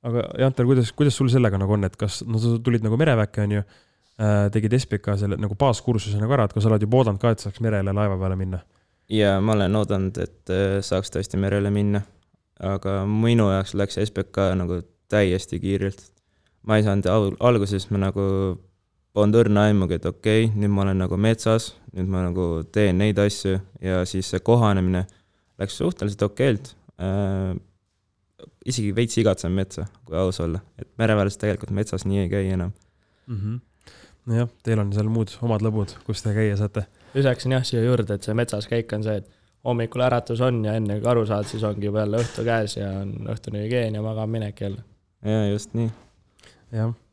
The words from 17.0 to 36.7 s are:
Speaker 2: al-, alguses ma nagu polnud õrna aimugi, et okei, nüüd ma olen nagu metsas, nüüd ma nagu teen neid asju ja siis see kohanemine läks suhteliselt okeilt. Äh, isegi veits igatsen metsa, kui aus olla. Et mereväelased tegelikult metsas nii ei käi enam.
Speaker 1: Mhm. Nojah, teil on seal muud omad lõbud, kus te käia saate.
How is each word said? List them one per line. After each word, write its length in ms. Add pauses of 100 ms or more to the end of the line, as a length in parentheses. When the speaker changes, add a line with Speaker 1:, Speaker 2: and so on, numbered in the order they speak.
Speaker 2:
al-, 260
alguses 520
ma 180
nagu 140 (920)
polnud 240
õrna 300
aimugi, 260
et 80
okei, 480
nüüd 160
ma 160
olen 160
nagu 160
metsas, 540 (260)
nüüd 160
ma 140
nagu 420
teen 320
neid 160
asju 400 (240)
ja 240
siis 240
see 160
kohanemine 640 (500)
läks 240
suhteliselt 460
okeilt. 480 (260)
Äh, 560 (1080)
isegi 300
veits 220
igatsen 340
metsa, 360 (180)
kui 120
aus 260
olla. 180 (160)
Et 200
mereväelased 440
tegelikult 320
metsas 320
nii 200
ei 40
käi 280
enam. 180 (520)
Speaker 1:
Mhm. 300 (720)
Nojah, 220 (100)
teil 240
on 80
seal 160
muud 240 (100)
omad 220
lõbud, 300 (100)
kus 160
te 160
käia 240
saate. 240 (300)